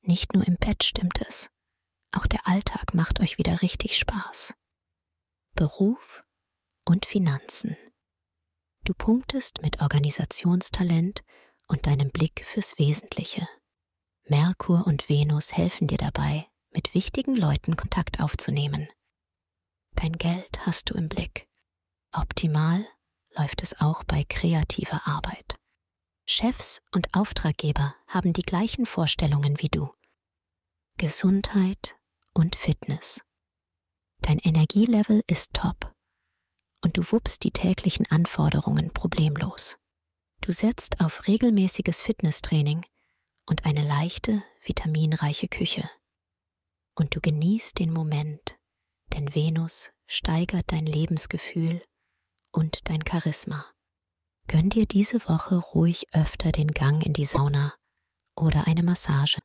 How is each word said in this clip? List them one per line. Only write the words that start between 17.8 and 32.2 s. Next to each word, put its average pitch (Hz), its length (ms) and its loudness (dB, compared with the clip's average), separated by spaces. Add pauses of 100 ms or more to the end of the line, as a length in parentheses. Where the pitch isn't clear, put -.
aufzunehmen. 147 680 -2 (1080)
Dein 160 180 0
Geld 170 540 -4
hast - 240 -2
du - 80 -4
im 160 100 -2
Blick. - 400 -6 (640)
Optimal 160 720 0 (480)
läuft - 280 -4
es - 180 -6
auch 156 240 0
bei 147 200 0
kreativer - 840 -2
Arbeit. - 520 -6 (720)
Chefs - 600 -2
und - 240 -2
Auftraggeber 151 800 0 (140)
haben 175 240 0
die 175 100 -2
gleichen 220 420 -2
Vorstellungen 147 800 0
wie 156 60 -2
du. 151 260 -2 (1000)
Gesundheit 190 1000 2 (400)